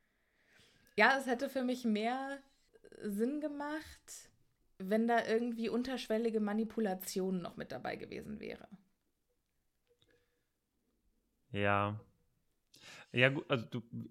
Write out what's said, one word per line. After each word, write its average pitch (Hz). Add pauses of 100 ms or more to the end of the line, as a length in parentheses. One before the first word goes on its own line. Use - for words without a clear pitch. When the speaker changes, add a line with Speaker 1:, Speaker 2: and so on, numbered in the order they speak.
(960)
Speaker 1:
Ja, 247
es 262
hätte 262
für 262
mich 247
mehr 247 (640)
Sinn 233
gemacht, 294 (480)
wenn 220
da 233
irgendwie 233
unterschwellige 233
Manipulationen 202
noch -
mit -
dabei -
gewesen -
wäre. - (2750)
Speaker 2:
Ja. 101 (1120)
Ja, 127
gut, 139
also 123
du, 120 (300)